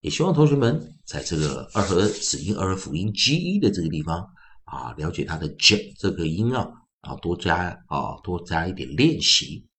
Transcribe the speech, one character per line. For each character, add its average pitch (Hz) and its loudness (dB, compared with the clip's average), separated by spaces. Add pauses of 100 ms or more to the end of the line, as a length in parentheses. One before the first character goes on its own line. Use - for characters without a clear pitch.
也 - -6
希 - 0
望 175 4
同 151 6
学 143 6
们 123 0
在 73 -8
这 85 -2
个 67 -2
二 104 2
合 92 4
子 - -2
音、 101 -2
二 95 0
合 - -6
辅 - -10
音 98 -2
G 139 2
E 180 0
的 117 4
这 90 -2
个 80 0
地 80 -4
方 82 -4 (380)
啊， 64 -10
了 76 -4
解 73 -2
它 82 -6
的 78 -4
J - 2
这 98 0
个 82 -2
音 104 0
啊， - -4 (280)
啊， - -10
多 87 -2
加， 87 -2
啊， 67 -4
多 87 -4
加 85 -2
一 92 -4
点 - -8
练 160 4
习。 - 0 (100)